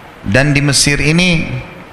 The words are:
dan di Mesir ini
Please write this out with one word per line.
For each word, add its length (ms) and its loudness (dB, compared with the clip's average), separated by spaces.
dan 320 2
di 80 0
Mesir 400 0
ini 400 2